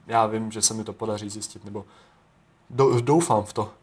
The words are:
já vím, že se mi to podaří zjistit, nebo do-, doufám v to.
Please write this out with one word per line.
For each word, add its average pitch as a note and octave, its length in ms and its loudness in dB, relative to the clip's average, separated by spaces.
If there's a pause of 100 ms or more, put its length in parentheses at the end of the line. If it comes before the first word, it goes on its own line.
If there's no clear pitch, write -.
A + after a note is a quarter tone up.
já A2+ 180 4
vím, A2 260 -4
že G#2+ 100 -6
se - 120 0
mi A2 100 -8
to G#2 100 -10
podaří G#2 360 -6
zjistit, - 360 -14
nebo G2+ 200 -10 (840)
do-, B2 320 4
doufám C3+ 420 4
v - 100 -10
to. G#2+ 180 -4 (120)